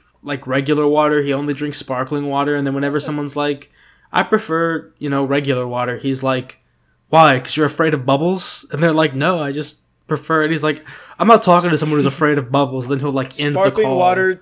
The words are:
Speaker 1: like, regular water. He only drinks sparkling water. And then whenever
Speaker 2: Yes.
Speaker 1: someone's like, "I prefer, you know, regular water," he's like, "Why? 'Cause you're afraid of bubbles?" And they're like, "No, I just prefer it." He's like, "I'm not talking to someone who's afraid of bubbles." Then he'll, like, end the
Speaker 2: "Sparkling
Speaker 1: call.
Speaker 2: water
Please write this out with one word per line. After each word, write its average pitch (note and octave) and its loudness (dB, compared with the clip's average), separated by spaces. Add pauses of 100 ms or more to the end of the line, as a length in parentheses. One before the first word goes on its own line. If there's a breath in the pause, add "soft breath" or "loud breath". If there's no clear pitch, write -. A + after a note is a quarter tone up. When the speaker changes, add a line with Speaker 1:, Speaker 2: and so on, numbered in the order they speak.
(220)
Speaker 1:
like, C#3 -8
regular C#3+ 0
water. D3 2
He C#3 -2
only C#3+ -2
drinks D3 -6
sparkling C3+ -4
water. C#3 0
And C#3 -2
then C3+ -2
whenever C#3 -2
Speaker 2:
Yes. C#3+ -4
Speaker 1:
someone's D3 -6
like, D3 -4 (420 soft breath)
"I F#3+ 2
prefer, E3 -2
you D3 -6
know, C#3 0
regular C3+ -2
water," B2 -4
he's C3 -4
like, C3 -4 (500)
"Why? D3+ 6
'Cause - -8
you're D3+ 2
afraid D#3+ 0
of C3+ -2
bubbles?" E3 0
And D3 -4
they're E3 4
like, D#3 2
"No, D#3+ 0
I C#3+ -4
just C#3+ -10 (260)
prefer D#3 0
it." D#3 0
He's D#3 -2
like, D3+ -2 (340 loud breath)
"I'm F3 2
not A3 6
talking F3 4
to D#3 2
someone D3+ 0
who's C#3 4
afraid D3 0
of B2 -4
bubbles." C3 -2
Then C3+ -2
he'll, C#3+ -4
like, C3 -6
end D3 -2
the F3+ 0
Speaker 2:
"Sparkling G3+ 2
Speaker 1:
call. F3+ 0
Speaker 2:
water F#3 2